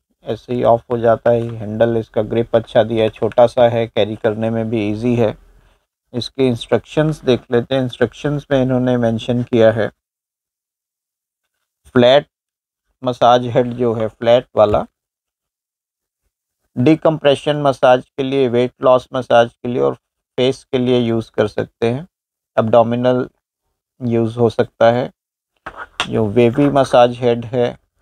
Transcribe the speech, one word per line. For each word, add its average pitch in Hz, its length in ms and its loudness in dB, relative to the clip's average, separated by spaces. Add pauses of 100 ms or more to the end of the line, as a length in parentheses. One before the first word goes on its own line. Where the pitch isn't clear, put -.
(240)
ऐसे 123 300 -8
ही 123 80 -4
ऑफ 117 280 2
हो 120 80 -2
जाता 113 320 0
है। 117 100 0
handle 113 560 -4
इसका 113 260 -4
grip 113 340 -4
अच्छा 117 260 0
दिया 110 220 0
है, 107 60 0
छोटा 117 360 2
सा 120 220 2
है, 117 180 -2
carry 107 300 -4
करने 110 340 -4
में 113 200 -4
भी 107 200 -2
easy 117 260 -2
है। 117 220 -2 (760)
इसके 127 340 -2
instructions 147 760 -2
देख 120 260 0
लेते 120 240 -2
हैं। 135 80 -2
instructions 131 680 -6
में 135 120 2
इन्होंने 127 340 0
mention 120 460 -2
किया 113 300 2
है, 110 160 -4 (2000)
Flat 127 400 4 (800)
massage 123 420 2
head 120 260 -2
जो 120 220 -2
है, 113 140 -4
flat 120 480 0
वाला, 110 300 2 (1900)
Decompression 151 800 0
massage 131 520 2
के - 140 -10
लिए, 135 260 -2
weight 120 240 -2 (100)
loss 127 320 2
massage 117 400 0
के - 140 -12
लिए 127 140 -4
और 135 120 -2 (420)
face 131 280 -2
के 131 140 -4
लिए 123 200 2
यूज़ 113 320 -2
कर 107 180 -2
सकते 117 420 -6
हैं। 147 180 -8 (500)
Abdominal 120 720 0 (760)
use 117 360 -2
हो 117 120 2
सकता 117 420 0
है। 123 200 -4 (960)
जो 113 160 -2
wavy 120 440 2
massage 123 480 2
head 120 260 -2
है, 127 340 -4 (240)